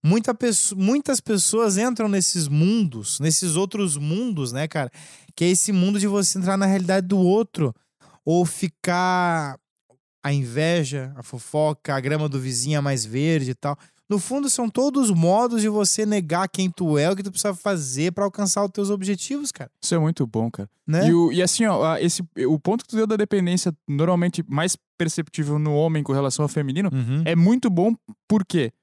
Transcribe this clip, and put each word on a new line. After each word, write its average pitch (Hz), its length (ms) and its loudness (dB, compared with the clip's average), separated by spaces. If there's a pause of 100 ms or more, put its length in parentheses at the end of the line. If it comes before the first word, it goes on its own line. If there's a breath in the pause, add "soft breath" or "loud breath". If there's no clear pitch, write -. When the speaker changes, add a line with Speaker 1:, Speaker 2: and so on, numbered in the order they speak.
Speaker 1:
Muita 220 320 2
pesso-, 220 400 0
muitas 240 440 0
pessoas 208 580 0
entram 233 300 0
nesses 180 400 0
mundos, 151 720 0
nesses 156 360 0
outros 190 420 -2
mundos, 156 540 -4
né, 139 160 -4
cara? 139 240 -4 (440 loud breath)
Que 170 100 0
é 180 40 4
esse 190 220 2
mundo 196 280 2
de 202 80 0
você 196 300 0
entrar 190 200 0
na 196 80 2
realidade 190 420 2
do 196 100 2
outro. 180 560 2 (500 soft breath)
Ou 175 220 2
ficar 175 1120 -2 (680)
a 143 100 0
inveja, 139 840 -2
a 123 80 -16
fofoca, 151 720 -2
a 135 40 0
grama 151 280 -2
do 135 120 -2
vizinho 131 380 -2
é 143 40 0
mais 135 240 -2
verde 135 460 0
e 123 40 -6
tal. 147 220 -6 (300 soft breath)
No 202 120 0
fundo, 277 300 -4
são 240 200 -2
todos 262 400 0
modos 208 520 2
de 214 80 2
você 214 360 0
negar 185 420 0
quem 185 220 -2
tu 165 280 -2
é, 151 120 2
o 196 60 0
que 196 80 -10
tu 196 80 -8
precisa 196 240 -4
fazer 160 560 -2
pra 202 120 -2
alcançar 202 400 -2
os 202 80 -2
teus 202 200 -4
objetivos, 208 600 -4
cara. - 200 -14 (100)
Speaker 2:
Isso - 140 -2
é - 20 2
muito 156 300 0
bom, 113 240 -2
cara. 101 180 -10 (160)
Speaker 1:
Né? 165 220 2
Speaker 2:
E 165 60 6
o, 170 180 4
e 170 100 0
assim, 185 240 2
ó, 165 180 2
a, 160 180 0
esse, 170 200 0 (260)
o 156 120 2
ponto 214 240 -2
que - 80 -20
tu 233 40 -6
deu 220 120 2
da 220 80 0
dependência 180 600 0 (120)
normalmente 170 600 2
mais 151 300 0 (180)
perceptível 156 640 -2
no 151 180 0
homem 156 280 2
com 135 100 -2
relação 139 300 0
ao 147 60 0
feminino 151 440 -2
Speaker 1:
Uhum. 131 320 -2
Speaker 2:
é 165 100 0
muito 220 340 4
bom, 190 260 2 (320)
por 208 180 2
quê? 139 260 0 (120)